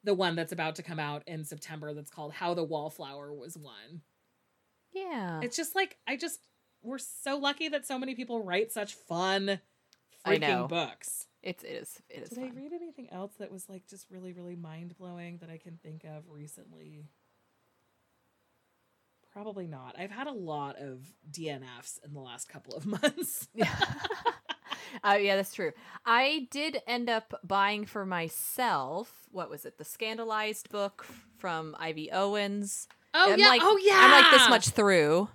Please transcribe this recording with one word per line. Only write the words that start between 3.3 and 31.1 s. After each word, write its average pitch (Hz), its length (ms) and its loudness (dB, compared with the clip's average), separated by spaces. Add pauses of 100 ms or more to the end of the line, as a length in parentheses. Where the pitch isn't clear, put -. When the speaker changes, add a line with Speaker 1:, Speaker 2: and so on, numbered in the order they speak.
Speaker 1:
Was 147 240 -16
Won. 139 460 -20 (920)
Speaker 2:
Yeah. 247 500 -8
Speaker 1:
It's 240 140 -8
just, 320 180 -6
like, 381 220 -2 (100)
I 269 100 -4
just, 311 240 -10 (420)
we're 247 160 -10
so - 400 -6
lucky 285 300 -2
that 285 180 -4
so 262 120 -6
many 262 160 -6
people 233 280 -8
write 196 280 -2
such 208 240 -8
fun 190 680 -2 (680)
Speaker 2:
I 190 100 4
Speaker 1:
freaking 151 60 0
Speaker 2:
know. 127 260 0
Speaker 1:
books. - 580 -6 (160)
Speaker 2:
It's, - 200 -10
it - 60 -16
is, - 400 -14
it - 160 -16
is 160 60 -18
Speaker 1:
Did 233 80 -14
I 254 100 -10
Speaker 2:
fun. 247 80 -14
Speaker 1:
read 285 160 -14
anything 339 400 -14
else 196 260 -14
that 196 140 -14
was, 185 160 -16
like, 190 180 -18
just - 240 -20
really, 185 220 -16
really 175 240 -14
mind-blowing 170 800 -14
that 165 120 -20
I 165 80 -18
can 165 180 -20
think 156 280 -18
of 156 240 -16
recently? 151 760 -20 (2250)
Probably 202 340 -12
not. 131 320 -14
I've 190 120 -10
had 247 180 -10
a 285 40 -10
lot 151 480 -8
of 135 320 -16 (180)
D 156 200 -8
N 135 120 -10 (160)
Fs - 260 -16
in 147 100 -16
the 139 60 -14
last 123 280 -14
couple - 260 -18
of 151 120 -8
<laughs> 214 160 -2
months. - 520 -2
Speaker 2:
Yeah. 220 200 0
<laughs> - 100 0 (1200)
Uh, 202 160 6
yeah, 202 160 4
that's 196 160 -2
true. 165 200 -4 (340)
I 262 440 2
did 294 360 -4
end 240 240 -2
up 220 240 -2 (100)
buying 196 400 2
for 202 220 -8
myself, 175 1200 -4
what 180 200 -8
was - 160 -12
it, - 120 -16
the 147 60 -14
Scandalized 220 840 -6
book 202 340 -6 (340)